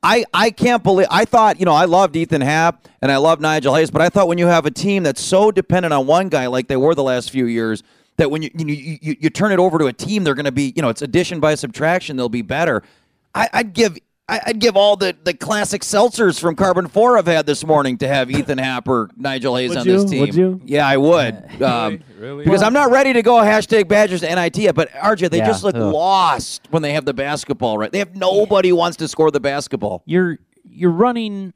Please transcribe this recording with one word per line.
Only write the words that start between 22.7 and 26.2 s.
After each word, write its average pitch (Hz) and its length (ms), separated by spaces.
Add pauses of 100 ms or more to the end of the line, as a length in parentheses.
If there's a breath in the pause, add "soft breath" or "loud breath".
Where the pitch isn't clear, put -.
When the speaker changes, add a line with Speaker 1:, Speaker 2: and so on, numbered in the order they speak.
Speaker 1:
not 277 200
ready 269 220
to 233 80
go 233 160
hashtag 214 500
Badgers 202 320
to 160 100
N 180 80
I 170 100
T - 140
yet, 180 140
but 156 180
R 208 220
J, 180 100
they 120 120
Speaker 4:
Yeah. 110 100
Speaker 1:
just 110 160
look 196 100
Speaker 4:
Ugh. 110 180
Speaker 1:
lost 165 760